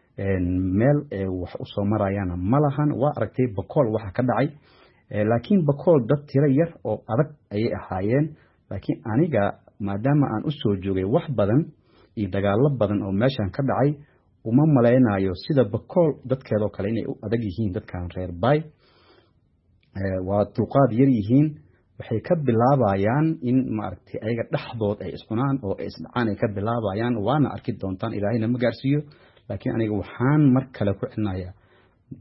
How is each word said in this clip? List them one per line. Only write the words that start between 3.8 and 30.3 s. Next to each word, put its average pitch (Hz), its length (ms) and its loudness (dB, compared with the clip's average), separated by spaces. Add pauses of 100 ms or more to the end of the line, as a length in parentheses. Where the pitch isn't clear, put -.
waxa 104 200 -4
ka 123 120 -2
dhacay. 123 240 0 (640)
Ee, 104 120 -2
laakiin 120 420 2
Bakool 147 420 4
dad 143 180 0
tiro 143 220 2
yar 147 240 2 (100)
oo 107 240 -4
adag 127 240 0 (180)
ayay 107 260 -2
ahaayeen. 104 520 0 (460)
Laakiin - 300 -6
aniga, 120 420 0 (340)
maadaama 113 500 0
aan 110 180 -4
u 156 60 -2
soo 107 240 0
joogay 92 300 -2
wax 127 260 0
badan 110 300 2 (560)
iyo 101 120 -4
dagaallo 101 480 2
badan 101 260 0
oo 98 80 -4
meeshan 107 400 0
ka 139 120 -4
dhacay, 131 320 0 (500)
uma 120 200 4
malaynayo 120 680 4
sida 131 300 2
Bakool 135 480 0 (120)
dadkeedoo 113 460 -2
kale 98 200 -4
inay 113 180 -4
u 80 120 -6
adag 113 220 -2
yihiin 104 320 -2
dadkan 90 360 -8
reer 90 240 -8
Bay. 120 260 2 (1400)
Ee, 95 240 -4
waa 98 260 0
dulqaad 120 460 2
yar 127 160 4
yihiin. 123 400 4 (520)
Waxay 110 220 -4
ka 180 140 0
bilaabayaan 123 920 2 (120)
in 127 180 0 (180)
maaragtay 98 460 -8
ayaga 117 280 -4
dhexdood 104 500 -2
ay 92 140 -10
iscunaan 135 460 -2
oo 98 160 -4
ay - 120 -8
isdhacaan 110 420 -4
ay 101 60 -4
ka 117 120 -2
bilaabayaan. 110 680 -2
Waana 120 320 2
arki 104 240 -8
doontaan, 98 400 -6
Ilaahayna 110 340 -2
ma 123 100 0
gaarsiiyo. 131 420 0 (460)
Laakiin 110 300 -6
aniga 110 180 0
waxaan 127 480 2 (100)